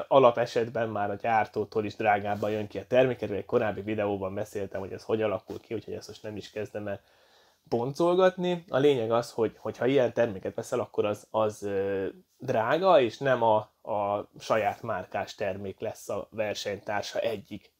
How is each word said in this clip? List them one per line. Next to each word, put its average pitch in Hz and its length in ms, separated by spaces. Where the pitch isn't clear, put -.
alapesetben 120 800
már 101 200
a 101 60
gyártótól 107 680
is 104 100
drágábban 104 560
jön 107 160
ki 98 120
a 98 80
termék. 127 340
Erről 104 160
egy 95 80
korábbi 107 360
videóban 101 520
beszéltem, 101 460
hogy 95 120
ez 98 120
hogy 110 180
alakul 95 380
ki, - 140
úgyhogy 101 200
ezt 95 140
most - 160
nem 107 140
is - 140
kezdem 104 360
el 101 140
boncolgatni. 175 1080
A 127 80
lényeg 131 340
az, 120 200
hogy, 110 260
hogyha - 280
ilyen 127 280
terméket 101 420
veszel, 117 240
akkor 107 260
az, 104 260
az, 107 320
ö, 98 440
drága, 135 640
és 117 160
nem 127 260
a, 110 140
a 104 480
saját 104 420
márkás 101 540
termék 98 440
lesz - 300
a 104 220
versenytársa 101 880
egyik 104 600